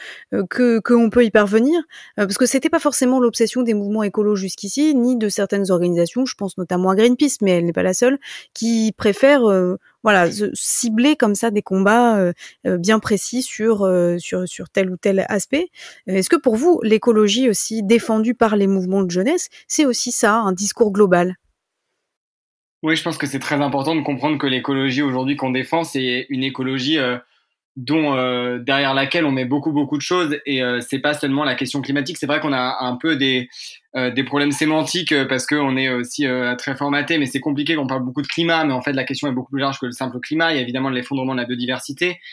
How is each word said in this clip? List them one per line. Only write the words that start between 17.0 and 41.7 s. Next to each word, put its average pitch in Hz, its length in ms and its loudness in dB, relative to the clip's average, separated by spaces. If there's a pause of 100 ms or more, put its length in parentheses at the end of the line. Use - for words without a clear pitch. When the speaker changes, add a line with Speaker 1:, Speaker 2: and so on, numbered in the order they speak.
Speaker 1:
aussi 220 320 -4
défendue 220 520 2
par 220 220 2
les 196 100 4
mouvements 196 360 0
de 180 80 0
jeunesse, 208 400 0 (180)
c'est - 160 0
aussi 240 280 0
ça, 214 240 2
un 214 160 0
discours 202 400 0
global ? 185 440 2 (1500)
Speaker 2:
Oui, 156 100 2
je 160 80 -2
pense 160 160 -4
que 147 80 -2
c'est 139 140 -4
très 143 200 -2
important 143 360 0
de 147 60 0
comprendre 143 360 -2
que 143 80 -2
l'écologie 135 560 0
aujourd'hui 131 320 0
qu'on 131 160 -4
défend, 131 320 -2
c'est 127 460 -4
une 131 160 -4
écologie, 135 520 -2
euh, 123 220 0 (560)
dont, 143 400 0
euh, 123 460 -2
derrière 135 340 0
laquelle 139 300 0
on 143 80 0
met 131 120 -2
beaucoup, 147 280 -2
beaucoup 147 240 -2
de 139 60 -4
choses 170 340 0 (100)
et, 135 160 -2
euh, 123 180 -2
c'est 127 200 -4
pas 147 140 0
seulement 143 280 0
la 131 140 -2
question 135 260 -4
climatique. 139 360 -4
C'est - 80 -4
vrai 147 120 0
qu'on 151 140 -2
a 127 280 -2
un 127 140 -4
peu 160 220 -2
des, 127 320 -2 (480)
euh, 127 160 -2
des 127 100 -2
problèmes 143 300 0
sémantiques, 156 580 -2
euh, 139 160 2
parce 127 180 -2
qu'on 143 320 0
est 131 120 -2
aussi, 123 360 -4
euh, 127 300 -2
très 131 220 -8
formaté, 143 420 -2
mais 143 80 0
c'est 139 140 -4
compliqué 147 340 -2
qu'on 143 140 -4
parle 131 160 -4
beaucoup 127 180 -6
de - 60 -8
climat, 165 360 0
mais 143 80 0
en 127 80 -2
fait 143 120 -4
la 135 100 -2
question 131 240 -6
est 139 60 -2
beaucoup 127 180 -6
plus 135 100 -4
large 135 200 -4
que 131 60 -6
le 123 60 -8
simple 123 280 -6
climat. 165 320 -2
Il 151 40 -2
y - 40 -2
a - 20 -4
évidemment 131 260 -4
l'effondrement 131 460 -4
de 123 60 -4
la 120 60 -6
biodiversité 127 760 -6 (120)